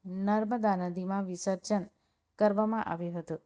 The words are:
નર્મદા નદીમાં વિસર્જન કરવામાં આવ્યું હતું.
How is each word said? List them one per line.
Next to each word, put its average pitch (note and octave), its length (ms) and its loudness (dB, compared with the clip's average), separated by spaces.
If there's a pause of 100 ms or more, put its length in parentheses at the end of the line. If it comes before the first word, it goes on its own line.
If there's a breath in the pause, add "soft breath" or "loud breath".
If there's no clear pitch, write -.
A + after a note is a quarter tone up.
નર્મદા G#3 720 2
નદીમાં F#3 500 -2
વિસર્જન F#3 580 -2 (540)
કરવામાં G#3+ 480 2
આવ્યું F3 280 -4
હતું. D#3+ 300 -6